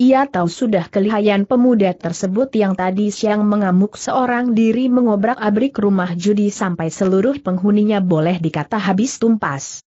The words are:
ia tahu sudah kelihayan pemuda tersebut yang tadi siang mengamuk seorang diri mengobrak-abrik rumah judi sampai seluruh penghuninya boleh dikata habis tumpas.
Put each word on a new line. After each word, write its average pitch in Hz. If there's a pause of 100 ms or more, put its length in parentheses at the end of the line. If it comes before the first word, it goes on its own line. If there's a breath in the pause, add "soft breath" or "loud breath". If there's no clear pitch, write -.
ia 262
tahu 180
sudah 202
kelihayan 208
pemuda 240
tersebut 190
yang 196
tadi 190
siang 208
mengamuk 202
seorang 247
diri 226
mengobrak-abrik 226
rumah 185
judi 202
sampai 175
seluruh 196
penghuninya 202
boleh 175
dikata 160
habis 196
tumpas. 208 (120)